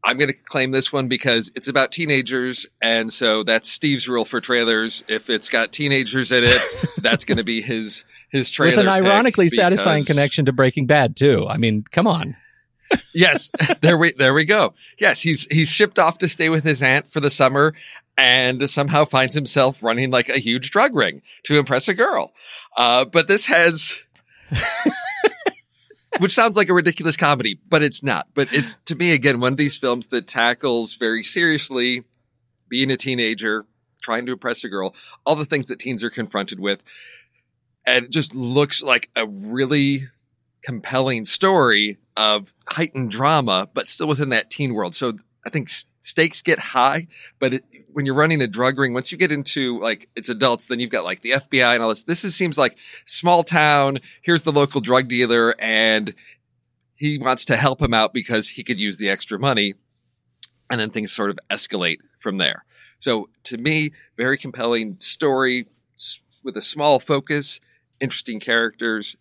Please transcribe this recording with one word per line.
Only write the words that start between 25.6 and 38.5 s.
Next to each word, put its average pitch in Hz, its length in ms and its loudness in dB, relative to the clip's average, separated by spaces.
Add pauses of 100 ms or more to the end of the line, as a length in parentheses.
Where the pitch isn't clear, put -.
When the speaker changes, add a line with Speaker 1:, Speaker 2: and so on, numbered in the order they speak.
Speaker 1:
which 180 140 2
sounds 226 240 4
like 190 120 2
a 185 40 4
ridiculous 165 440 0
comedy, 120 500 0
but 156 140 2
it's - 220 -2
not. 117 300 -2
But 139 200 0
it's, 139 320 -2
to 165 100 -4
me, 170 180 2
again, 131 260 2
one 127 140 0
of 135 40 -4
these 147 200 -2
films 123 300 -2
that 120 200 -4
tackles 120 680 -2
very 113 280 -2
seriously 131 800 -2 (640)
being 131 220 0
a 127 60 0
teenager, 110 680 -4 (360)
trying 120 240 -6
to 127 80 -6
impress 120 300 -6
a 117 60 -10
girl, 95 240 -6 (320)
all 151 100 2
the 151 100 -6
things 139 220 -4
that - 120 -10
teens 120 240 -8
are 117 60 -4
confronted 101 500 -8
with. 98 220 -4 (1040)
And 127 200 2
it - 60 -14
just 147 240 -4
looks 131 480 -2